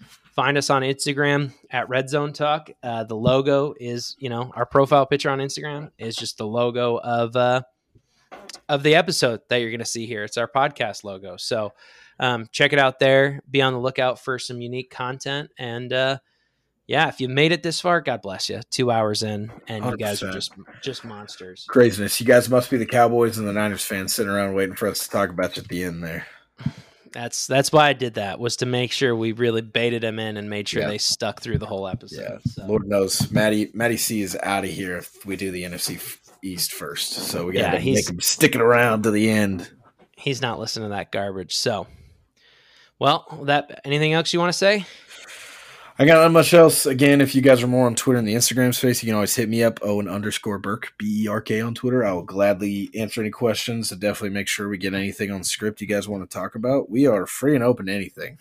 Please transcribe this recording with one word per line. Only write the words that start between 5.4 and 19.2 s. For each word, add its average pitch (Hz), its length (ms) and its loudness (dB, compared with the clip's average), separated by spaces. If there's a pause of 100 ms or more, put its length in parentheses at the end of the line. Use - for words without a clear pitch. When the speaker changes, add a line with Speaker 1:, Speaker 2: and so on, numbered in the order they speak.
Speaker 1:
Instagram 147 580 -8
is 110 160 -10
just - 240 -10
the 110 80 -6
logo 120 520 0
of, 117 360 -2
uh, 123 280 2 (1040)
of 143 160 0
the 151 100 6
episode 160 540 2
that 123 80 0
you're 117 160 -2
gonna 117 120 -8
see 117 220 -8
here. 110 160 -8
It's 107 140 -10
our 117 120 -2
podcast 135 540 -2
logo. 95 340 -12
So, 107 360 -6 (480)
um, 120 320 -2
check 143 200 2
it 143 60 4
out 135 220 2
there. 139 500 4
Be 135 100 2
on 131 120 4
the 123 80 -4
lookout 127 400 -2
for 127 180 -6
some 120 220 -10
unique 123 300 -10
content. 135 680 -8
And, 123 340 -8
uh, 131 260 0 (680)
yeah, 143 220 2
if - 120 -8
you 127 80 -2
made 147 240 4
it 160 100 -2
this 165 180 -4
far, 175 200 2
God 120 220 -4
bless 95 260 -8
you. 98 120 -8 (100)
Two 123 200 2
hours 107 320 0